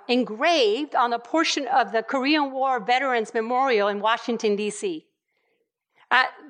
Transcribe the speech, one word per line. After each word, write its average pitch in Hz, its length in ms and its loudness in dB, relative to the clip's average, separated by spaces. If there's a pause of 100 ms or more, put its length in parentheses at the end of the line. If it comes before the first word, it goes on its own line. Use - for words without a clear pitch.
engraved 247 840 0
on 240 200 2
a 233 40 -2
portion 311 500 -2
of 226 240 2
the 220 120 0
Korean 277 480 0
War 262 280 -2
Veterans 247 540 0
Memorial 233 540 0
in 208 140 -2
Washington, 220 540 0
D 208 140 -4
C. 190 380 -6 (1040)
Uh, 254 160 4 (220)